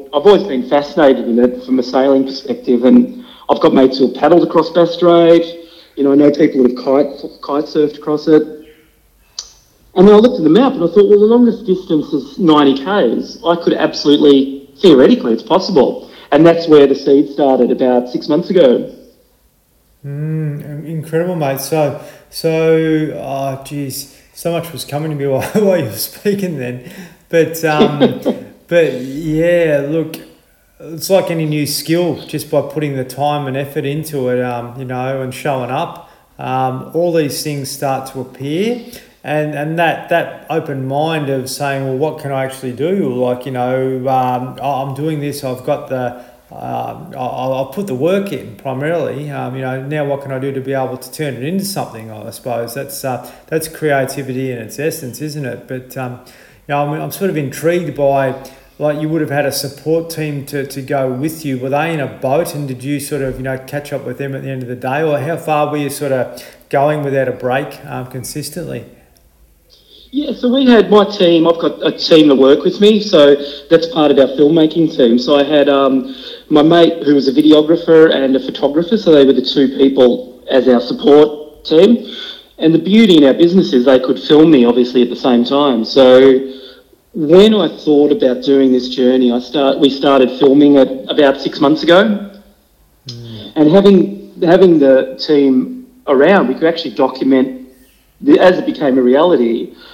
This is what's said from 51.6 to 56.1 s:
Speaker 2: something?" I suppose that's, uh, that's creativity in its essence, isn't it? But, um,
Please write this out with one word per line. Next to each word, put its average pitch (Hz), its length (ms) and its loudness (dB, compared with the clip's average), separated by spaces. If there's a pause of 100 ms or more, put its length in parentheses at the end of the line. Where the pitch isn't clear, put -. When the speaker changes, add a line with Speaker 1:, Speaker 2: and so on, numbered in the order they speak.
Speaker 2:
something?" 113 440 -10
I 107 200 -16
suppose 117 440 -8
that's, - 300 -12
uh, 123 260 -8 (180)
that's 160 200 -6
creativity 131 840 -4
in 117 40 -10
its 107 220 -14
essence, 147 400 -8
isn't 151 260 -10
it? - 220 -12
But, 127 300 -14
um, 123 260 -10